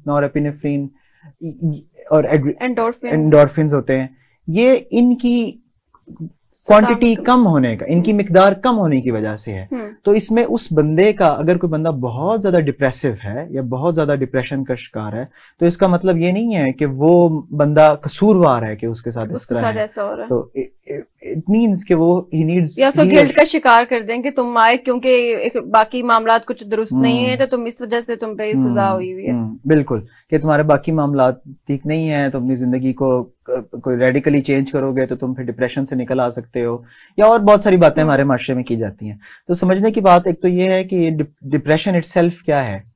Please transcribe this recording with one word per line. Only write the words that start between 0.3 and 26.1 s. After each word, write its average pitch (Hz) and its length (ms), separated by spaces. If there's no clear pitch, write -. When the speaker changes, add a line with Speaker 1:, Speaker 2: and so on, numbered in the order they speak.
Speaker 1:
और 151 140
एड-, 147 360
Speaker 2:
एंडोर्फिन। 240 480
Speaker 1:
एंडोर्फिन्स 151 640
होते 135 180
हैं, 131 240
ये 233 260
इनकी 240 920
Speaker 2:
सतह 208 260
Speaker 1:
क्वांटिटी 233 360
Speaker 2:
में - 80
Speaker 1:
कम 247 160
होने 139 360
का, - 100
इनकी 175 260
मिकदार 196 420
कम 240 200
होने 156 260
की 123 100
वजह 107 260
से 107 160
है। 95 200
Speaker 2:
हम्म। 226 160
Speaker 1:
तो 202 100
इसमें 220 300
उस - 280
बंदे 160 400
का, 202 140
अगर 160 320
कोई 175 120
बंदा 156 200
बहुत 139 500
ज्यादा 185 180
डिप्रेसिव 139 640
है 120 320
या 135 80
बहुत 131 320
ज्यादा 147 200
डिप्रेशन 135 500
का 131 100
शिकार 107 420
है, 123 120
तो 170 60
इसका 175 220
मतलब 175 300
ये 175 140
नहीं 220 220
है 135 180
कि 151 120
वो 160 680
बंदा 147 420
कसूरवार 160 720
है 107 120
कि 110 100
उसके 117 240
साथ 113 160
इस 107 60
Speaker 2:
उसके - 220
Speaker 1:
तरह - 80
Speaker 2:
साथ 226 100
Speaker 1:
है। 214 120
Speaker 2:
ऐसा 208 180
हो 202 100
रहा - 100
है। 226 60
Speaker 1:
तो - 300
it, - 420
it, - 380
it 190 180
means 208 260
कि - 120
वो, 175 400
he 156 100
needs, 165 340
Speaker 2:
या 269 100
उसको 302 140
Speaker 1:
he 185 80
Speaker 2:
गिल्ट 285 200
Speaker 1:
or - 60
Speaker 2:
का 302 80
शिकार 240 400
कर 233 180
दें 233 200
कि 285 80
तुम 240 280
आए 233 180
क्योंकि 247 340
एक 233 200
बाकी 220 360
मामलात 226 420